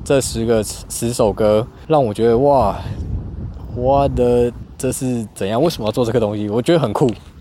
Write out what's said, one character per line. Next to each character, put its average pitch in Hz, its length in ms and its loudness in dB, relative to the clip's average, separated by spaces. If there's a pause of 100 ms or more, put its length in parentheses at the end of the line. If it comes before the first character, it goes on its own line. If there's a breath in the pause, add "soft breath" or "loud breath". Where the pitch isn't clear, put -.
这 143 180 2
十 113 240 -4
个， 113 200 2
十 - 480 -6
首 113 200 2
歌 107 320 2 (220 loud breath)
让 151 180 2
我 107 80 -2
觉 113 140 2
得， 117 120 6
哇， 127 380 4 (1000 loud breath)
我 135 340 2
的， 120 420 2 (260)
这 127 140 -2
是 123 420 -4
怎 95 140 -4
样？ 113 140 0
为 170 80 2
什 - 100 -8
么 110 60 -4
要 104 60 0
做 127 120 0
这 113 80 -2
个 120 80 2
东 104 160 0
西？ 104 120 -4
我 107 120 0
觉 139 120 2
得 170 60 4
很 123 140 0
酷， 98 180 2 (300)